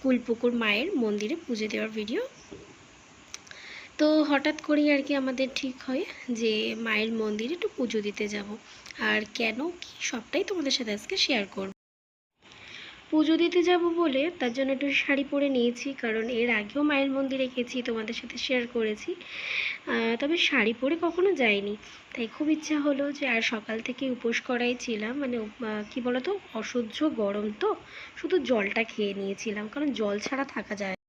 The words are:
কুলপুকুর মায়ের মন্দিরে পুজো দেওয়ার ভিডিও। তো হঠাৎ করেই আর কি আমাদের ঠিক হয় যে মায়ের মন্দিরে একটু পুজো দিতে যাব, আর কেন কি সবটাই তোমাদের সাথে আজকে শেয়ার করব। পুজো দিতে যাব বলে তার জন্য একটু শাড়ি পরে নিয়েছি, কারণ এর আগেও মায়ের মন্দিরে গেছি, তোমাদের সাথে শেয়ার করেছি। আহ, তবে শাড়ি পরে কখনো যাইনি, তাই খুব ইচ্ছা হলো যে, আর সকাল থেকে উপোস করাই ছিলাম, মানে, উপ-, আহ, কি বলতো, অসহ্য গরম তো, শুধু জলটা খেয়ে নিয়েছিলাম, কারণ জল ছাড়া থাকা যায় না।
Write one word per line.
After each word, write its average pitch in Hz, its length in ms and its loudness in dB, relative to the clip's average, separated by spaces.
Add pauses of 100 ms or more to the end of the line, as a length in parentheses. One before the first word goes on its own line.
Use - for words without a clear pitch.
কুলপুকুর 240 520 2
মায়ের 226 420 2
মন্দিরে 214 400 0
পুজো 214 320 -4
দেওয়ার 214 220 -2
ভিডিও। 220 320 -2 (1800)
তো 302 260 8
হঠাৎ 294 380 2
করেই 294 300 4
আর 277 100 6
কি 285 140 0
আমাদের 262 400 0
ঠিক 262 200 -4 (100)
হয় 269 200 0 (260)
যে 220 480 0
মায়ের 220 320 0
মন্দিরে 220 420 -2
একটু 392 140 -2 (100)
পুজো 220 240 0
দিতে 208 260 -4
যাব, 208 300 -6 (420)
আর 214 220 2 (120)
কেন 240 360 -2
কি - 300 -12
সবটাই 277 440 -2
তোমাদের 320 280 -2
সাথে 220 200 -2
আজকে 208 260 -4
শেয়ার 214 280 2
করব। 196 260 -8 (1400)
পুজো 311 280 6
দিতে 339 260 4
যাব 349 200 6 (120)
বলে 320 440 2
তার 240 140 0
জন্য 269 180 0
একটু 277 200 0
শাড়ি 277 320 2
পরে 285 260 2
নিয়েছি, 240 440 2
কারণ 226 360 -2
এর 240 200 2
আগেও 214 340 0
মায়ের 277 280 4
মন্দিরে 262 360 0
গেছি, 254 340 -4
তোমাদের 226 320 -4
সাথে 240 240 -8
শেয়ার 247 300 0
করেছি। 220 480 -2
আহ, - 1040 -2
তবে 302 180 2
শাড়ি 233 360 4
পরে 285 280 2
কখনো 349 320 4
যাইনি, 208 420 2 (380)
তাই 233 140 -4
খুব 302 220 -2
ইচ্ছা 311 300 2
হলো 285 320 2
যে, 285 160 -4
আর 226 140 2
সকাল 220 380 -2
থেকে 254 320 -4
উপোস 233 300 0
করাই 247 380 0
ছিলাম, 220 380 -2
মানে, 254 200 -2
উপ-, 220 280 -6
আহ, 214 180 -4 (100)
কি 254 80 -4
বলতো, 262 380 0 (140)
অসহ্য 233 560 -2
গরম 208 500 0
তো, 403 160 2 (420)
শুধু 359 220 0
জলটা 226 440 2
খেয়ে 208 300 -2
নিয়েছিলাম, 202 540 -4
কারণ 285 260 -2
জল 208 260 0
ছাড়া 269 260 -2
থাকা 214 300 -6
যায় 196 140 -4
না। 185 60 -4 (140)